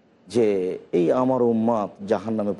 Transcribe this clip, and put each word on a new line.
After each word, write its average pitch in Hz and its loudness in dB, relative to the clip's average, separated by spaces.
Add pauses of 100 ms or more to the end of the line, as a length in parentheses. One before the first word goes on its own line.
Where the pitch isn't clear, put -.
(280)
যে, 98 0 (140)
"এই 165 2
আমার 127 2
উম্মত 113 0 (180)
জাহান্নামে 104 -2